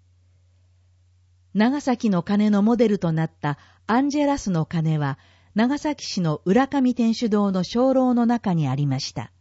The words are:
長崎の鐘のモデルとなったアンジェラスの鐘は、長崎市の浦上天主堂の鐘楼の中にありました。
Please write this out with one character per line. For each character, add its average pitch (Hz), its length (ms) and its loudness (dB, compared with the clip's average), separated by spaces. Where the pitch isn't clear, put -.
長 247 260 2
崎 240 300 -2
の 175 120 2
鐘 208 280 2
の 202 120 2
モ 233 140 2
デ 233 120 4
ル 208 100 0
と 170 120 -2
な 160 140 0
っ 160 160 -6
た 147 180 -4
ア 226 140 2
ン 285 100 0
ジ 285 100 -2
ェ 285 60 2
ラ 285 100 0
ス 214 140 -6
の 160 160 0
鐘 160 320 -2
は、 139 200 -4
長 247 240 0
崎 294 260 -6
市 - 160 -6
の 156 240 -2
浦 240 240 2
上 254 260 0
天 226 200 0
主 226 160 -4
堂 202 200 0
の 185 140 -2
鐘 254 300 0
楼 254 200 2
の 240 120 2
中 233 260 0
に 160 160 0
あ 127 60 -2
り 143 120 -2
ま 135 140 -2
し - 140 -10
た。 - 260 -12